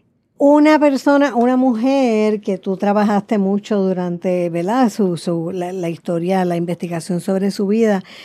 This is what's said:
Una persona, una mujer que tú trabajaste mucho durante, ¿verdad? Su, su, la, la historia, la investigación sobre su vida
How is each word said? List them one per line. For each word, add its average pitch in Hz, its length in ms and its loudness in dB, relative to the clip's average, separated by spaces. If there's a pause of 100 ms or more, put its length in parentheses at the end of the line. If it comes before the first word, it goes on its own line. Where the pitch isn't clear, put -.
(380)
Una 294 400 6
persona, 285 560 2
una 247 220 2
mujer 233 880 0
que 190 160 -4
tú 190 180 -4
trabajaste 202 640 0
mucho 202 420 -2
durante, 180 680 -2
¿verdad? 196 400 0
Su, 180 260 -2
su, 170 340 -4
la, 180 220 -8
la 180 160 -6
historia, 175 560 -2
la 175 140 -2
investigación 170 640 -6
sobre 190 280 -2
su 202 160 -4
vida 208 360 2 (220)